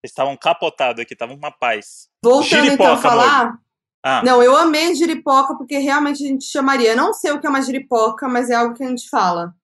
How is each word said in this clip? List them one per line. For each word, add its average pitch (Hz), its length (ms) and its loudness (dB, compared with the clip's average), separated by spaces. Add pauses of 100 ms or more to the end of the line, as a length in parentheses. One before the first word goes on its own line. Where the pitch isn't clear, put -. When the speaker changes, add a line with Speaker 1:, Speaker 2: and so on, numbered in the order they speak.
Speaker 1:
Eles 143 80 -16
estavam 139 260 -4
capotados 143 640 -4
aqui, 120 120 -12
estavam 120 220 -12
uma 147 160 -14
paz. - 560 -6 (160)
Speaker 2:
Voltando 262 260 4 (140)
Speaker 1:
Giripoca, 277 100 4
Speaker 2:
então 185 200 4
a 139 40 0
falar, 247 480 2
Speaker 1:
Modi. 233 120 -10 (460)
Ah. 135 200 0
Speaker 2:
não, 247 200 4
eu 254 120 6
amei 320 400 2
giripoca 285 640 0
porque 277 200 -8
realmente 285 460 -2
a 285 40 -6
gente 269 180 -4
chamaria. 269 460 0
Eu 226 60 0
não 349 160 0
sei 320 180 -4
o 294 80 -4
que 311 80 -6
é - 20 -2
uma 269 120 0
giripoca, 247 640 -2
mas 247 220 -2
é 240 60 0
algo 233 180 0
que 269 100 -10
a 254 40 -8
gente 247 220 -8
fala. 175 440 -2 (100)